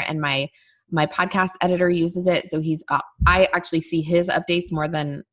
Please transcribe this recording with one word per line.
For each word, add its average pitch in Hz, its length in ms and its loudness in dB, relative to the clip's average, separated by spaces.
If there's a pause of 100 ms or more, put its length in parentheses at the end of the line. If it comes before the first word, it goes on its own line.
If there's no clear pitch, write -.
and 156 140 -4
my, 139 280 -2 (420)
my 156 140 2
podcast 185 460 0 (100)
editor 180 280 2
uses 175 380 0
it. 175 200 0
So 156 140 -4
he's, 156 280 -2
uh, 139 100 0 (260)
I 185 280 6
actually 175 280 -2
see 165 200 -2
his 170 280 2
updates 175 420 -2
more 156 160 -2
than 147 460 -6